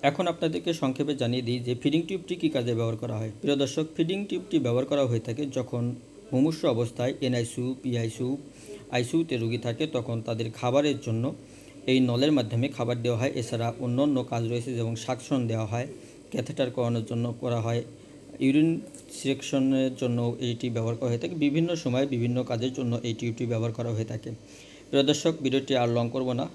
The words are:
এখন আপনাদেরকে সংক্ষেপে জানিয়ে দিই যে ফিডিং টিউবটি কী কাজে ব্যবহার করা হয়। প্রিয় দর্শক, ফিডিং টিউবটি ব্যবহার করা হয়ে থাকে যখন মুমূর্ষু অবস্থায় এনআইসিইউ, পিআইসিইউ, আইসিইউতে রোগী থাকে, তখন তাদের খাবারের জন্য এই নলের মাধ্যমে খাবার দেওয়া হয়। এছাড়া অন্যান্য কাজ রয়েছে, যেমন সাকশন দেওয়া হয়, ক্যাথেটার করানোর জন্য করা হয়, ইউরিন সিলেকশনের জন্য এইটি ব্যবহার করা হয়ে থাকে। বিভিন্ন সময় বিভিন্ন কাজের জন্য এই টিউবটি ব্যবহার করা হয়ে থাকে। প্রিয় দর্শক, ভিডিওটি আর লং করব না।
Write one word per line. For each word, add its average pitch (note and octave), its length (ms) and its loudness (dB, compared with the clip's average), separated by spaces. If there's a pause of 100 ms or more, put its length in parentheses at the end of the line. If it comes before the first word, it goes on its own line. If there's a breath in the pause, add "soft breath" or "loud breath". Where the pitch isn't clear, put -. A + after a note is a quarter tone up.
এখন F3+ 240 0
আপনাদেরকে E3+ 380 0 (120)
সংক্ষেপে C#3 400 0
জানিয়ে A#2+ 240 0
দিই B2 200 0
যে B2 60 0 (100)
ফিডিং D3+ 260 4
টিউবটি F3+ 320 -4
কী D#3+ 160 0
কাজে A#2+ 220 0
ব্যবহার A2+ 240 0
করা A#2 180 -4
হয়। A2 200 -6
প্রিয় C#3+ 220 2
দর্শক, D#3 220 0 (120)
ফিডিং E3+ 220 0 (100)
টিউবটি F3+ 360 -2
ব্যবহার A#2+ 260 2
করা C#3+ 200 4
হয়ে A2+ 180 0
থাকে A#2+ 140 -4 (160)
যখন A#2+ 260 -2 (480)
মুমূর্ষু D#3 320 2 (100)
অবস্থায় A#2+ 380 0 (140)
এনআইসিইউ, B2 420 0 (140)
পিআইসিইউ, A#2+ 500 -2 (640 loud breath)
আইসিইউতে C#3+ 460 0
রোগী A#2 240 0
থাকে, A#2 180 -2 (120)
তখন A#2 200 -2 (120)
তাদের A2+ 200 -2 (100)
খাবারের C#3 480 2
জন্য A2+ 180 0 (680 loud breath)
এই C3 60 6 (100)
নলের C3 300 4
মাধ্যমে A#2 280 0 (100)
খাবার A#2+ 280 0
দেওয়া A#2+ 160 2
হয়। C3 200 2
এছাড়া A#2 280 -2 (160)
অন্যান্য C3+ 320 2 (160)
কাজ A#2 180 0
রয়েছে, A#2+ 280 -2
যেমন A2+ 160 0 (100)
সাকশন B2+ 360 0 (100)
দেওয়া A2 220 0
হয়, B2 140 -2 (460 loud breath)
ক্যাথেটার B2+ 440 -2
করানোর A#2 340 0
জন্য A#2 140 0 (180)
করা A#2+ 240 0
হয়, A#2 160 0 (640 loud breath)
ইউরিন D3+ 260 6 (460)
সিলেকশনের C3+ 840 2
জন্য A#2+ 180 2 (280)
এইটি A#2+ 280 -2
ব্যবহার A#2 260 0
করা B2+ 120 0
হয়ে A#2 100 0
থাকে। F3+ 120 -4 (100)
বিভিন্ন D#3+ 260 4 (140)
সময় C3 300 2
বিভিন্ন A#2+ 240 2 (120)
কাজের B2 280 0
জন্য A#2+ 140 0 (160)
এই A2+ 100 0
টিউবটি A#2+ 340 -2
ব্যবহার A2+ 260 0
করা A#2 180 -2
হয়ে A2+ 160 -2
থাকে। A#2 180 -8 (580 loud breath)
প্রিয় C#3 220 6
দর্শক, D#3+ 240 4 (100)
ভিডিওটি C3+ 280 2 (100)
আর A#2+ 140 4
লং A#2+ 180 2
করব C3 140 0 (120)
না। D3 40 -2 (100)